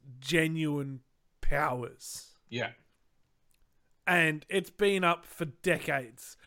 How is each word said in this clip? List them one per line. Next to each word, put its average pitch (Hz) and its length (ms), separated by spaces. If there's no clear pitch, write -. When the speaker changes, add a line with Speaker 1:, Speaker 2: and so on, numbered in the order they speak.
Speaker 1:
genuine 147 840
powers. - 920
Speaker 2:
Yeah. 117 220
Speaker 1:
And 160 440
it's 190 200
been 202 340
up 170 220
for - 200
decades 143 1000